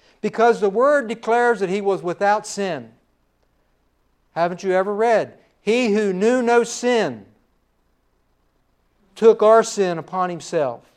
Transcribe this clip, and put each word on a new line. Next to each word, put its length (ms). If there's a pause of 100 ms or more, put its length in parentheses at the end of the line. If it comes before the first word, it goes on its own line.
(200)
because 400
the 100
Word 360
declares 540
that 80
He 120
was 220
without 440
sin. 460 (1400)
Haven't 300
you 80
ever 200
read, 460 (220)
"He 320
who 200
knew 300
no 220
sin 600 (1900)
took 280
our 200
sin 360
upon 320
Himself"? 500 (160)